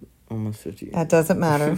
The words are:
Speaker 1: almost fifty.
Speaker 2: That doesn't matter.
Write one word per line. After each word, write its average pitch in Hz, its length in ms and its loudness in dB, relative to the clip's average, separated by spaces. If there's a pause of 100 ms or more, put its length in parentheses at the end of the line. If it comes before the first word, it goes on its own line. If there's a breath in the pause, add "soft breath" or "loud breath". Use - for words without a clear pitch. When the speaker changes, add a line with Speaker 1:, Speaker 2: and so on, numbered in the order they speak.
(320)
Speaker 1:
almost 107 300 -6
fifty. - 300 -12
Speaker 2:
That 165 180 -2
doesn't 165 300 4
matter. 151 380 2